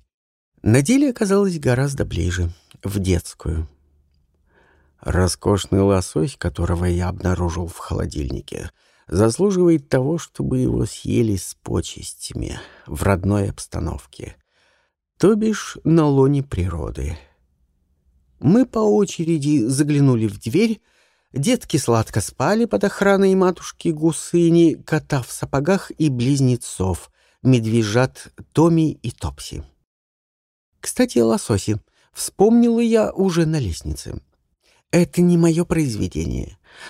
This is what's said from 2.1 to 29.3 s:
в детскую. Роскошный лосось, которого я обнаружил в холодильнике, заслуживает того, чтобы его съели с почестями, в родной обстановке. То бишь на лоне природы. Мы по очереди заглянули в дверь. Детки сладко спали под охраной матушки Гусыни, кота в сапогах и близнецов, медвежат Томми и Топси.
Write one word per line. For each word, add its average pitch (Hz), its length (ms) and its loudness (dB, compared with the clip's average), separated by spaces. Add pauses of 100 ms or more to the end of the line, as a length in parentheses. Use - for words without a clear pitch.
в 98 160 -6
детскую. 85 720 -2 (1300)
Роскошный 92 840 0
лосось, 98 540 0
которого 85 500 -2
я 87 220 -2
обнаружил 90 600 -4
в 85 80 -16
холодильнике, - 920 -8 (360)
заслуживает 165 840 2
того, 139 300 0
чтобы 131 400 -6
его 120 280 0
съели 110 500 -2
с - 260 -10
почестями, - 960 -8 (280)
в - 160 -10
родной 98 480 0
обстановке. - 840 -10 (840)
То 202 160 4
бишь 214 500 -4
на 160 220 4
лоне 139 360 4
природы. 80 760 -4 (1200)
Мы 226 260 4
по 226 140 -6
очереди 165 840 0
заглянули 135 640 2
в 101 120 -6
дверь. 202 420 0 (520)
Детки 214 440 -2
сладко 117 440 0
спали 202 440 -2
под 208 200 -2
охраной 196 500 2
матушки 185 540 -2
Гусыни, 165 840 2
кота 147 480 -4
в - 80 -14
сапогах 151 640 -2
и 156 120 0
близнецов, 123 1040 0 (320)
медвежат 117 920 2 (200)
Томми 160 400 4
и - 180 -8
Топси. - 540 -10 (1160)